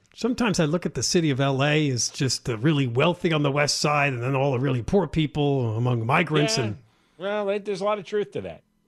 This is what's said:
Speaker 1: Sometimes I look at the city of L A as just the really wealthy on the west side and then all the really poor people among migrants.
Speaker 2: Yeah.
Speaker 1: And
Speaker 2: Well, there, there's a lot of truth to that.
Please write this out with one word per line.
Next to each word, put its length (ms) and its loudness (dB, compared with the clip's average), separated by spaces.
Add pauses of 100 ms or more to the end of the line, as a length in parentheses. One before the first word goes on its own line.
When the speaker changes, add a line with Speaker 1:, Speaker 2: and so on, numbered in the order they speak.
(140)
Speaker 1:
Sometimes 460 0
I 60 4
look 200 -2
at 100 -6
the 80 -4
city 260 2
of 100 0
L 240 0
A 260 2
as 200 -2
just 360 -4
the 120 -2
really 300 2
wealthy 460 0
on 100 2
the 80 2
west 280 0
side 340 2
and 100 -6
then 120 -2
all 180 2
the 60 0
really 220 0
poor 260 0
people 720 0
among 280 0
migrants. 520 2
Speaker 2:
Yeah. 60 0
Speaker 1:
And 140 -4 (400)
Speaker 2:
Well, 300 -4
there, 120 -2
there's 220 -6
a 40 -2
lot 140 2
of 60 -10
truth 260 -2
to 100 -6
that. 200 -12 (260)